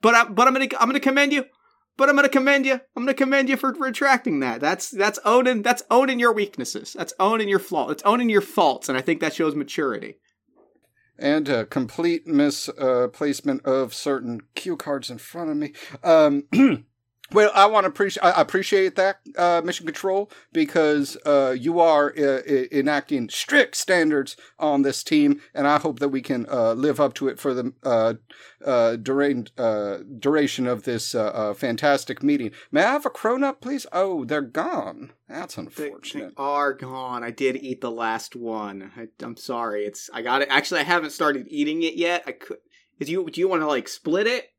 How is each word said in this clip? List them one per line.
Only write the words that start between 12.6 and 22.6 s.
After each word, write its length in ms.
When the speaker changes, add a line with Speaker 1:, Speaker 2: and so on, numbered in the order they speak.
Speaker 2:
uh, 440
placement 540
of 260
certain 500
cue 220
cards 340
in 80
front 320
of 60
me. 160
Um, 480
<clears throat> 320
well, 220
I 120
wanna 240
appreci-, 320
I 180
appreciate 540
that, 240
uh, 280
Mission 200
Control, 460
because, 640
uh, 320
you 220
are, 360
uh, 320
e-, 220